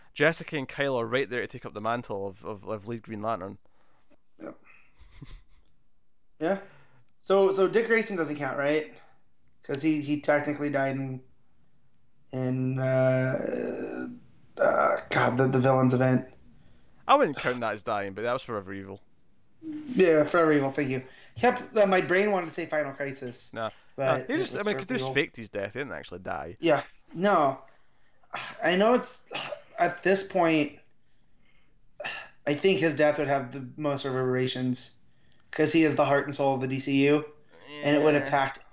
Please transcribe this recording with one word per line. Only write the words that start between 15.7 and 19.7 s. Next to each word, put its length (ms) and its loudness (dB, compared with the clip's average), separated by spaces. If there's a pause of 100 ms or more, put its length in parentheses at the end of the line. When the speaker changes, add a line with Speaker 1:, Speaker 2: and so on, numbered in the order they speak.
Speaker 2:
event. 320 2 (800)
Speaker 1:
I 100 6
wouldn't 220 2
count 220 -2
that 140 -2
as 100 -10
dying, 300 -4
but 100 -8
that 80 0
was 120 -2
Forever 300 -8
Evil. 280 -12 (920)